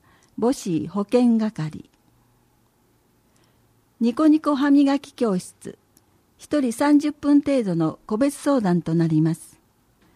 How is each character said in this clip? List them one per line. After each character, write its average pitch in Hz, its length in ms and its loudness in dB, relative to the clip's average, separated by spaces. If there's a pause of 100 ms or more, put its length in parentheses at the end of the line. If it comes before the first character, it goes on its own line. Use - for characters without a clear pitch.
(380)
母 226 140 0
子 170 360 -4
保 202 180 -6
健 240 320 2
係。 214 500 -8 (2000)
ニ 233 140 0
コ 311 120 0
ニ 311 140 4
コ 294 140 -2
歯 285 160 0
磨 277 280 4
き - 160 -14
教 208 240 -2
室。 - 400 -16 (580)
一 - 240 -4
人 247 120 -2
三 294 280 2
十 294 120 -4
分 294 280 2
程 277 240 0
度 185 100 -2
の 160 320 -2
個 214 100 -4
別 277 200 -2
相 277 240 -2
談 180 200 0
と 160 140 -4
な 165 140 0
り 156 120 2
ま 165 140 0
す。 - 240 -20 (580)